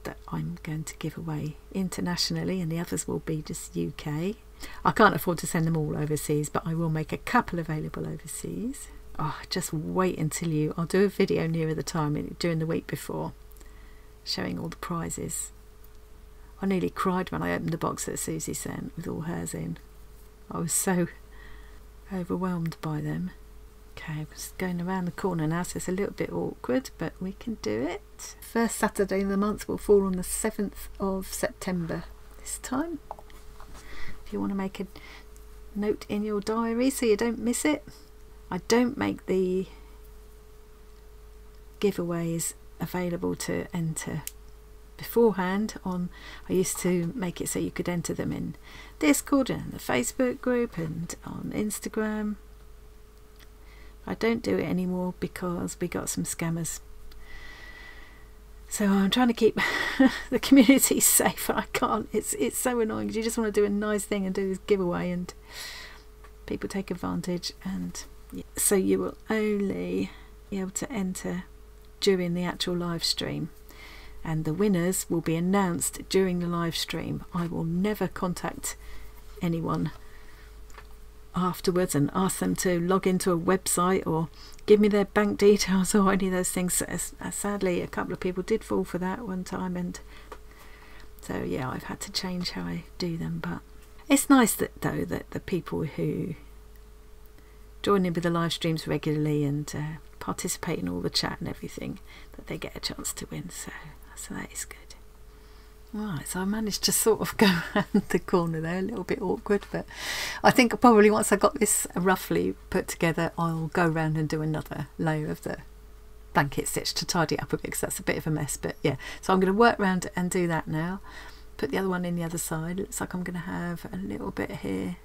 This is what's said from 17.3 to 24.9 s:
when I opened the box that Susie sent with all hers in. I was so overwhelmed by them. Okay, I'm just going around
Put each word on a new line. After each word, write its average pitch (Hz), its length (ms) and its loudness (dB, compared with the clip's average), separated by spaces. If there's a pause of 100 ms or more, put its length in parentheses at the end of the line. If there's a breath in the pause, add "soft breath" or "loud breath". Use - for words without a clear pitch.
when 165 120 -2
I 170 100 0
opened 165 180 0
the 160 80 -2
box - 280 -2
that - 120 -6
Susie 160 360 -4
sent - 420 -6
with 170 120 -8
all 170 140 -6
hers 165 320 -6
in. 165 240 -6 (720)
I - 80 -4
was 170 140 -2
so 175 360 2 (1040 loud breath)
overwhelmed 180 680 -2
by 151 200 -2
them. 156 320 -2 (640)
Okay, - 160 -8
I'm 151 220 -6
just - 240 -12
going 180 220 -2
around 185 260 0